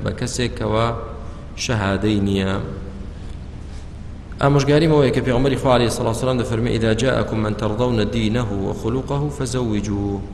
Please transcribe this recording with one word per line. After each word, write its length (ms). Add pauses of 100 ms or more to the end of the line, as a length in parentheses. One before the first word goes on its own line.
بە 160
کەسێک 400
کەوا 280 (760)
شەهادەی 640
نییە؟ 280 (1900)
ئامۆژگاریم 520
ئەوەیە 220
کە 100
پێغەمبەری 360
خوا 140
عەلەیهی 220
سەڵاتو 200
وسەلام 240
دەفەرمێ: 340
"ئیذا 260
جاءەکم 440
من 160
تەرضەونە 440 (100)
دینەه 340 (180)
وخولوقەه 560 (140)
فەزەویجوه." 800 (160)